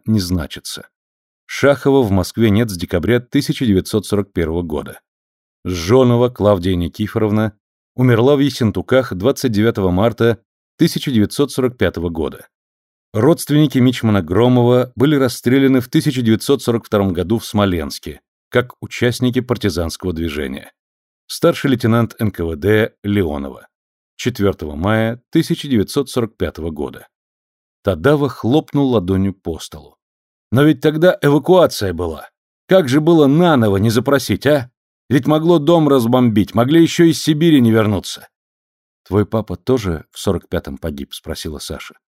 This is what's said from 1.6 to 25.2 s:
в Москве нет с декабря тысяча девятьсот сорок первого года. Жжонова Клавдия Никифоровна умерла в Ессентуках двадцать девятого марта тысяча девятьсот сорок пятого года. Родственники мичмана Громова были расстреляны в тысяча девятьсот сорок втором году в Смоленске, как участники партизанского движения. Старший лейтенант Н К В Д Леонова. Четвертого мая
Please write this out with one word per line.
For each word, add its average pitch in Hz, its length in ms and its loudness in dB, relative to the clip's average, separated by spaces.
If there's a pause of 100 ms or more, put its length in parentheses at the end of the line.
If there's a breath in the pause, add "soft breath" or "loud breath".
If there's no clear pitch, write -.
в 101 80 0
Москве 101 400 0
нет 110 180 0
с 95 80 -8
декабря 90 420 -2
тысяча 139 460 -4
девятьсот 98 400 0
сорок 101 260 -4
первого 85 300 -4
года. 73 380 -8 (680)
Жжонова 120 640 2
Клавдия 95 460 0
Никифоровна 107 800 -2 (380)
умерла 123 400 4
в 139 60 2
Ессентуках 123 720 0
двадцать 120 360 -2
девятого 104 380 2
марта 110 540 0 (340)
тысяча 160 320 -2
девятьсот 117 420 0
сорок 127 280 -4
пятого 87 300 -2
года. 78 380 -8 (640)
Родственники 143 680 2
мичмана 117 420 2
Громова 120 720 2
были 143 200 2
расстреляны 131 680 2
в - 80 -10
тысяча 143 320 -2
девятьсот 113 400 0
сорок 113 240 -2
втором 98 260 0
году 90 280 -2
в - 60 -10
Смоленске, 85 760 -4 (280)
как 123 300 -2
участники 123 600 -2
партизанского 92 720 -4
движения. 73 600 -8 (560)
Старший 156 420 0
лейтенант 117 480 0
Н 107 120 -2
К 85 140 -8
В 82 100 -6
Д 104 380 0 (100)
Леонова. 73 640 -4 (480)
Четвертого 92 600 -4
мая 110 540 -2